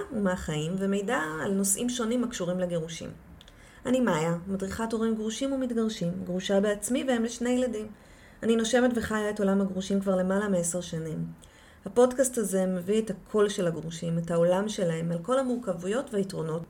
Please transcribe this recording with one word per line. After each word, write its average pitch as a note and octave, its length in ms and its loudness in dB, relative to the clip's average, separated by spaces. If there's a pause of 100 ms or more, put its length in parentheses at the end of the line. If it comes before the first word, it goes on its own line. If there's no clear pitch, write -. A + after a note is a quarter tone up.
(140)
ומהחיים, F3+ 640 -2
ומידע G3 420 0 (240)
על G#3 80 0
נושאים G3+ 380 0
שונים A#3+ 340 0
הקשורים F3+ 360 -4
לגירושים. E3+ 500 -4 (760)
אני B3+ 140 2
מאיה, E3+ 380 2 (100)
מדריכת G3 460 -4
הורים A3+ 220 0
גרושים A3 380 -2
ומתגרשים, A3+ 580 -2 (120)
גרושה F#3+ 360 2
בעצמי G#3 480 0
ואם A#3 160 2
לשני A#3+ 260 -2
ילדים. A#3 380 0 (560)
אני A3+ 120 6
נושמת A#3+ 400 4
וחיה G#3+ 340 0
את G#3 100 -4
עולם G3 220 4
הגרושים F#3+ 380 0
כבר G3 160 2
למעלה F#3+ 340 2
מעשר F3 320 2
שנים. E3 440 -4 (600)
הפודקאסט B3 520 4
הזה F#3+ 280 0
מביא F#3 360 0
את A3 80 -4
הקול G#3 400 0
של G3 180 0
הגרושים, E3 500 -4
את E3+ 140 -2
העולם F3+ 380 4
שלהם, E3+ 420 -2
על E3+ 100 -2
כל B3+ 180 0
המורכבויות A3+ 720 -2
והיתרונות. E3+ 560 -2